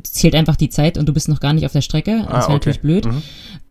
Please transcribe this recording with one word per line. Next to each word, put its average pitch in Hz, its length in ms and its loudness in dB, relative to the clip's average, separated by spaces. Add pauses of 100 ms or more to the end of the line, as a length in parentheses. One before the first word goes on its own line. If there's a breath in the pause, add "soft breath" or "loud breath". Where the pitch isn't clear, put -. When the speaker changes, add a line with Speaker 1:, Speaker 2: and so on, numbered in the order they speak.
Speaker 1:
zählt - 300 4
einfach 156 220 4
die 143 140 2
Zeit 156 280 0
und 151 120 0
du 151 40 0
bist 151 140 -2
noch 151 140 0
gar 143 100 0
nicht 156 140 2
auf 139 80 -4
der 143 80 2
Strecke. 196 380 -2
Das 208 80 -4
Speaker 2:
Ah, - 40 -10
Speaker 1:
wäre 120 120 2
Speaker 2:
okay. 147 100 2
Speaker 1:
natürlich 143 260 0
blöd. 165 260 0
Speaker 2:
Mhm. 131 160 -2 (500 loud breath)